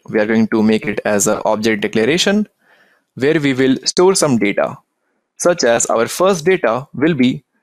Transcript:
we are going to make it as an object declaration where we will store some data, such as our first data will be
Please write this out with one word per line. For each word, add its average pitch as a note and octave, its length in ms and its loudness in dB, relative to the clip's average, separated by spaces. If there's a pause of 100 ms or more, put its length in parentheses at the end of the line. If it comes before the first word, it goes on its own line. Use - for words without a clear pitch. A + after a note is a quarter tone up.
we A2 100 -2
are G#2 80 2
going A2 220 2
to A2+ 120 0
make A2 260 2
it G2+ 180 -4
as G#2 240 0
an G#2 160 -2
object G#2+ 380 0
declaration D#3 680 0 (640)
where D3 240 0
we C#3+ 160 0
will C3 300 2
store F#3 320 2
some C#3 220 2
data, G2+ 380 -2 (600)
such F3 260 0
as A#2 240 0
our A2+ 220 0
first F3+ 360 0
data C3+ 500 0
will D#3 200 0
be C3 300 0 (180)